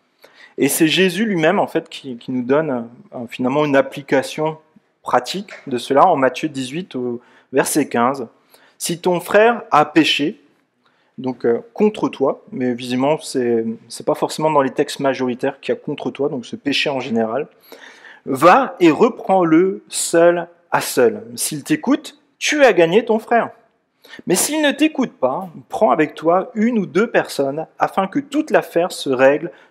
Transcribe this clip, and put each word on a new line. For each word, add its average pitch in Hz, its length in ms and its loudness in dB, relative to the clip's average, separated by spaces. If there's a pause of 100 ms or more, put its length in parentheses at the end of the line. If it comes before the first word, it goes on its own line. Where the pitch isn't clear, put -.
(580)
Et 135 100 2
c'est 160 200 2
Jésus 180 360 0
lui-même, 185 340 2
en 143 80 0
fait, 165 220 -4
qui, 127 280 -14
qui 117 140 -14
nous 127 120 -2
donne, 127 460 -2 (260)
euh, 123 140 -12
finalement 135 360 -2
une 143 120 2
application 139 840 -2 (440)
pratique - 480 -2 (160)
de 127 120 -4
cela 135 280 4
en 175 100 4
Matthieu 131 320 0
dix-huit 135 460 -8
au 123 280 -6 (300)
verset 143 360 0
quinze. « 127 380 0 (520)
Si 170 220 -6
ton 180 200 0
frère 220 500 4
a 151 160 6
péché, 151 540 0 (760)
donc, 127 260 -8
euh, 117 160 2 (140)
contre 208 340 0
toi, - 420 -2
mais 127 240 -2
visiblement 127 460 -2
c'est, 120 440 -2 (240)
c'est - 160 -16
pas 151 120 0
forcément 156 340 -2
dans 143 120 2
les 131 100 -2
textes - 260 -4
majoritaires 131 640 -4
qu'il - 120 -4
y 117 60 -4
a - 20 -20
contre 139 300 -8
toi, 139 180 -4
donc 135 160 -8
c'est - 160 -14
péché 143 300 -2
en 135 80 -2
général, 117 480 -2 (800)
va 175 540 4
et 170 100 8
reprends-le 190 1000 2
seul 170 600 2 (240)
à - 80 0
seul. 107 440 0 (120)
S'il 143 260 -8
t'écoute, 226 560 -4 (200)
tu 302 260 0
as 233 80 8
gagné 175 320 4
ton 226 160 0
frère. 220 300 0 (760)
Mais 165 80 0
s'il 294 260 -2
ne 294 120 2
t'écoute 285 400 0
pas, 156 360 -4 (200)
prends - 240 2
avec 151 220 0
toi 175 400 0
une 220 260 0
ou 175 60 -2
deux 175 220 0
personnes 143 600 -2 (100)
afin - 300 -2
que 190 100 -4
toute 294 320 -4
l'affaire 175 400 0
se - 180 -10
règle 139 440 2 (180)